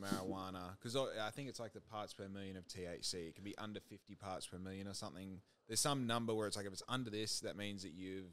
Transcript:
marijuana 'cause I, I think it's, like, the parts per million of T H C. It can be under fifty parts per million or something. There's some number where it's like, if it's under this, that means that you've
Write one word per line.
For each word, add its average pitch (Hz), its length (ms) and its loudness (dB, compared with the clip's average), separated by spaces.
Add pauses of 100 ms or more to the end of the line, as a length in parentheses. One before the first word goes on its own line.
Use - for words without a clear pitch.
marijuana 95 800 0
'cause 117 160 0
I, 107 300 4
I 110 40 2
think 139 180 -4
it's, 113 120 -6
like, 110 120 -4
the 104 80 -8
parts 107 340 -4
per 98 140 -6
million 95 280 -4
of 90 100 -6
T 92 200 -4
H 85 180 -2
C. 85 240 0
It 80 60 -8
can 95 100 -12
be 101 140 -4
under 104 220 -4
fifty - 340 -14
parts 92 320 -4
per 90 120 -6
million 95 280 -4
or 98 80 -4
something. 95 480 -6 (240)
There's 110 140 4
some 139 260 6
number 113 280 6
where 107 120 6
it's 101 100 2
like, 101 100 0
if 95 80 -2
it's - 140 -6
under 123 220 2
this, 107 300 2
that 98 160 -2
means 101 280 -2
that 82 80 -4
you've 92 400 -4